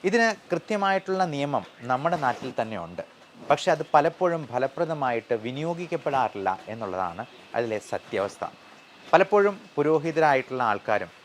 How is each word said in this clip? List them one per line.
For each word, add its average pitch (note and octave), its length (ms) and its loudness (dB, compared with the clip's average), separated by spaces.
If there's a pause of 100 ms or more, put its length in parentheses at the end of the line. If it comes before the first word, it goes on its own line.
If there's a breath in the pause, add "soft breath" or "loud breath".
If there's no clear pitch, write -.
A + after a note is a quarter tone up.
ഇതിന് A3+ 200 4 (220)
കൃത്യമായിട്ടുള്ള F#3+ 720 0 (120)
നിയമം C#3 300 -2 (280)
നമ്മുടെ D#3+ 320 0
നാട്ടിൽ B2+ 260 -2 (100)
തന്നെ A2 260 -4
ഉണ്ട്. F2 180 -12 (460)
പക്ഷെ D3+ 260 2
അത് D#3 80 -6 (100)
പലപ്പോഴും E3 560 4
ഫലപ്രദമായിട്ട് C3 840 -2 (120)
വിനിയോഗിക്കപ്പെടാറില്ല C#3 1000 -2 (240)
എന്നുള്ളതാണ് F#2 500 -6 (320)
അതിലെ A2+ 240 -2 (140)
സത്യാവസ്ഥ. G2 520 -4 (680)
പലപ്പോഴും G3 440 4 (200)
പുരോഹിതരായിട്ടുള്ള D3 880 2 (100)
ആൾക്കാരും G2+ 380 -2 (140)